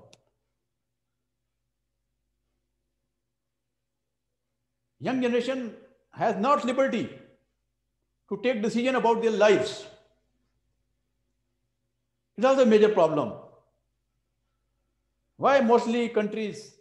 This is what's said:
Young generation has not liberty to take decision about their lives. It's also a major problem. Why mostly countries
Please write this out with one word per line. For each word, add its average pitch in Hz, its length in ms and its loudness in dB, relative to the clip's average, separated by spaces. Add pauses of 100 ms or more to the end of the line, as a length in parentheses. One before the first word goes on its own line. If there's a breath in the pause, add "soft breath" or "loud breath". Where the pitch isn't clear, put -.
(4000)
Young 247 200 -4
generation 240 540 -4 (380)
has 185 240 -2
not 254 280 0
liberty 247 440 -2 (1200)
to 196 140 -10
take 233 200 -2
decision 240 340 -2
about 226 260 0
their 220 80 0
lives. 202 560 0 (2500)
It's 214 100 0
also 269 160 4
a 233 40 4
major 214 220 6
problem. 156 440 0 (2000)
Why 262 240 2
mostly 233 480 2
countries 214 720 -6